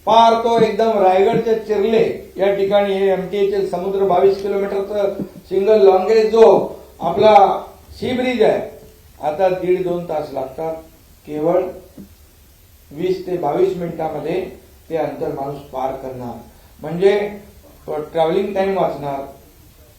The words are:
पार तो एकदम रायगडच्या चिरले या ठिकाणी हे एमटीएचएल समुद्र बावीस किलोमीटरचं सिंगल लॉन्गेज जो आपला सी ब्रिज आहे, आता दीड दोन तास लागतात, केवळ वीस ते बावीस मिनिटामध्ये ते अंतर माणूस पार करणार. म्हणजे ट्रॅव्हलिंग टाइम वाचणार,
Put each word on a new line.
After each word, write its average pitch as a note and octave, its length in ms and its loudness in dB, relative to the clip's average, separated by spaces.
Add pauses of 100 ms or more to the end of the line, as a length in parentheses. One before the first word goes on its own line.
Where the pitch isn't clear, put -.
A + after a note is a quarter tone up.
पार A3+ 280 6
तो A3+ 320 2
एकदम G#3+ 340 0
रायगडच्या G3 680 2
चिरले G#3 720 -2
या G3 180 0
ठिकाणी G3 400 0
हे G3 160 0
एमटीएचएल G3 600 -2
समुद्र F#3+ 340 -2
बावीस F#3+ 380 2
किलोमीटरचं G3+ 760 -4
सिंगल G3+ 600 0
लॉन्गेज G3 460 4
जो G#3+ 500 6 (240)
आपला G3 600 4 (380)
सी A#3 120 -4
ब्रिज B3 300 0
आहे, D#3+ 180 2 (640)
आता D#3 220 0
दीड F3+ 340 -2
दोन F3 260 -6
तास D3+ 240 -6
लागतात, C3+ 420 -8 (520)
केवळ D#3+ 360 -2 (1300)
वीस F3+ 360 0
ते F3+ 100 -4
बावीस E3+ 400 0
मिनिटामध्ये D#3+ 680 -6 (440)
ते D#3+ 60 -4
अंतर D3+ 320 -4
माणूस C#3+ 280 -8
पार C3 360 -8
करणार. B2 460 -10 (440)
म्हणजे G3 480 0 (560)
ट्रॅव्हलिंग E3 680 -2
टाइम F#3+ 220 -2
वाचणार, C#3+ 440 -4 (800)